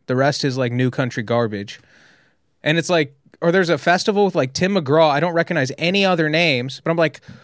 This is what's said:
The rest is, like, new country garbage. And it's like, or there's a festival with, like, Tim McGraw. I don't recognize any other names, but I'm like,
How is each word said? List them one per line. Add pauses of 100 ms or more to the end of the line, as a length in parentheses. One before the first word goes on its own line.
The
rest
is,
like,
new
country
garbage. (840)
And
it's
like, (260)
or
there's
a
festival
with,
like,
Tim
McGraw.
I
don't
recognize
any
other
names,
but
I'm
like, (220)